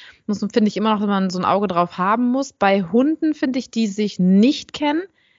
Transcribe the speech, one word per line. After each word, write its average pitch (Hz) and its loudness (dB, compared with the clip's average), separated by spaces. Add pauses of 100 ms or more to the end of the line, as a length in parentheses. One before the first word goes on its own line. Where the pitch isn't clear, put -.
(260)
Muss, 202 -4
finde 214 0
ich 196 -2
immer 220 0
noch, 208 0
dass 208 -2
man 190 0
so 180 -4
ein 185 -2
Auge 202 0
drauf 175 -2
haben 226 0
muss. 269 -4
Bei 196 2
Hunden, 285 0
finde 254 -4
ich, 233 -10
die 226 -2
sich 202 -4
nicht 196 2
kennen, 302 -2 (360)